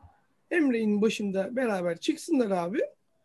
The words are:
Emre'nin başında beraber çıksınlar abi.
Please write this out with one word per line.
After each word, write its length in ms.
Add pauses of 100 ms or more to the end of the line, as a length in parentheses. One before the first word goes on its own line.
(520)
Emre'nin 500
başında 540
beraber 420
çıksınlar 540
abi. 280 (460)